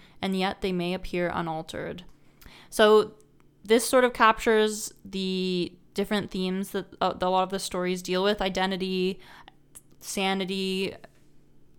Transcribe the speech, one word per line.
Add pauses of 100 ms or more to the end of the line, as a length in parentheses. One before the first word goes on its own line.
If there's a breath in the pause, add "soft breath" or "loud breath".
(220 soft breath)
and
yet
they
may
appear
unaltered." (640 soft breath)
So (500)
this
sort
of
captures (100)
the (220)
different
themes
that, (140)
uh,
that
a
lot
of
the
stories
deal
with,
identity, (840 loud breath)
sanity, (840)